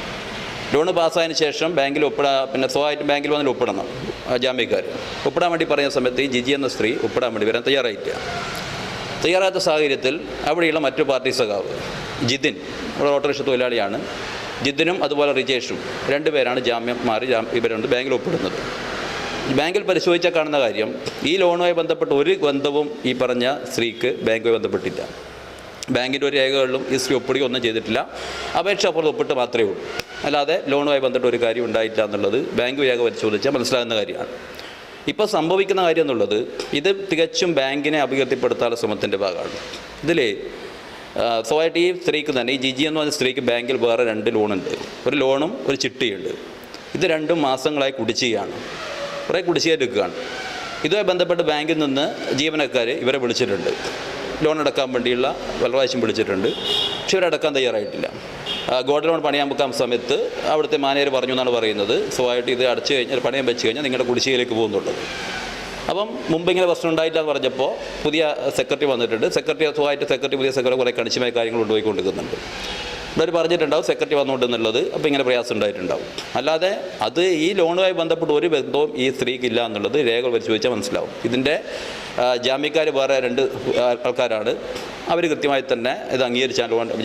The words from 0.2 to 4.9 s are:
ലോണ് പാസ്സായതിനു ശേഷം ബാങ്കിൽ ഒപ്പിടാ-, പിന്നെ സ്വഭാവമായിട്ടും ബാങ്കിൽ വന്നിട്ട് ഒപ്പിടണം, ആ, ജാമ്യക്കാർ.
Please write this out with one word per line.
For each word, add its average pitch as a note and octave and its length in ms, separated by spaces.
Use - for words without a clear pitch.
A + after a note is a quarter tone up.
ലോണ് E3 240
പാസ്സായതിനു E3 440
ശേഷം D3 260
ബാങ്കിൽ C#3 300
ഒപ്പിടാ-, C#3 440
പിന്നെ C3 200
സ്വഭാവമായിട്ടും D3 380
ബാങ്കിൽ C#3+ 240
വന്നിട്ട് C#3+ 200
ഒപ്പിടണം, G2+ 320
ആ, B2+ 160
ജാമ്യക്കാർ. B2+ 400